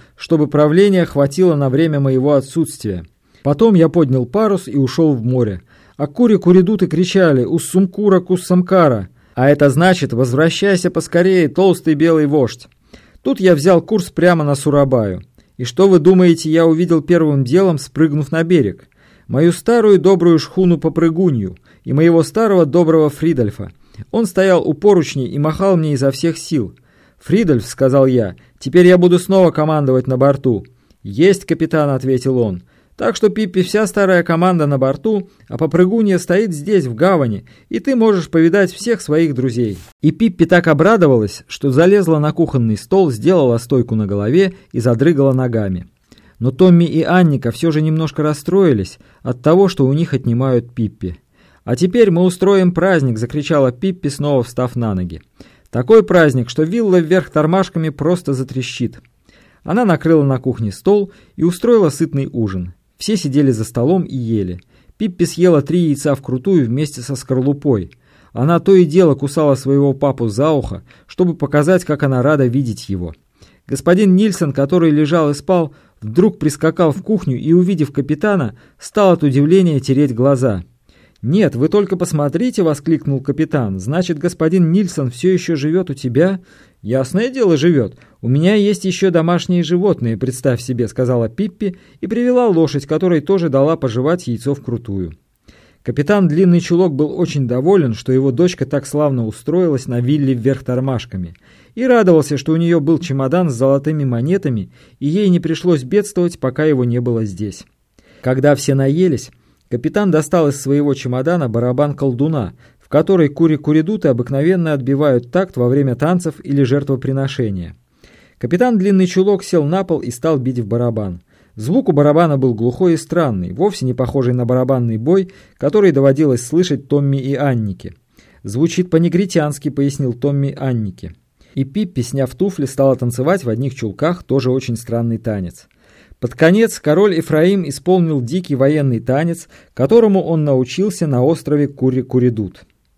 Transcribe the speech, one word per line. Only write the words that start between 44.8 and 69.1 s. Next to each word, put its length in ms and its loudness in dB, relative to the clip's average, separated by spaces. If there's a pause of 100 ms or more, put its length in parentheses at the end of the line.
задрыгала 520 2
ногами. 560 -4 (500)
Но 140 -2
Томми 320 6
и 180 0
Анника 480 2
все 200 -2
же 120 0
немножко 400 -2
расстроились 760 0 (240)
от 200 -8
того, 260 4
что 180 0
у 60 2
них 220 -2
отнимают 600 -2
Пиппи. 420 -8 (480)
«А 120 -2
теперь 340 2
мы 120 2
устроим 500 2
праздник», — 460 0
закричала 540 -2
Пиппи, 360 -6
снова 340 -2
встав 320 -6
на 200 -4
ноги. 260 -8 (500)
«Такой 320 4
праздник, 480 0
что 140 -2
вилла 340 0
вверх 320 0
тормашками 600 -2
просто 440 -2
затрещит». 640 -8 (640)
Она 220 -2
накрыла 400 2
на 140 0
кухне 340 -6
стол 400 0 (240)
и 80 -2
устроила 460 2
сытный 400 -4
ужин. 440 -6 (220)
Все 200 -4
сидели 340 0
за 140 -2
столом 380 0
и 140 -8
ели. 440 -4 (380)
Пиппи 260 -4
съела 380 2
три 180 -2
яйца 340 0
вкрутую 520 -2
вместе 360 -6
со 120 -10
скорлупой. 800 -2 (400)
Она 260 0
то 160 2
и 100 6
дело 300 4